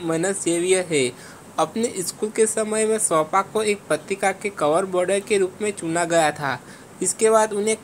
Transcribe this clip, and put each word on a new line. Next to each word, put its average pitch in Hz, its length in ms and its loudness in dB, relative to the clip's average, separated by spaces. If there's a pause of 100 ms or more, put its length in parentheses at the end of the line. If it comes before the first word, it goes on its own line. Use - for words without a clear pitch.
मनस 170 420 -2
जेवियर 175 400 2
है। 139 540 -2 (200)
अपने 220 400 -2
स्कूल 214 320 -4
के 220 160 2
समय 220 400 -2
में 220 120 2
सोपा 208 440 2
को 220 200 -2
एक 208 180 0 (100)
पत्रिका 190 420 0
के 190 160 -6
कवर 170 360 2
मॉडल 185 360 0
के 202 180 0
रूप 185 140 0 (100)
में 208 80 -2
चुना 170 340 -2
गया 165 260 4
था। 139 300 -4 (420)
इसके 220 280 2
बाद 220 220 4
उन्हें 208 320 0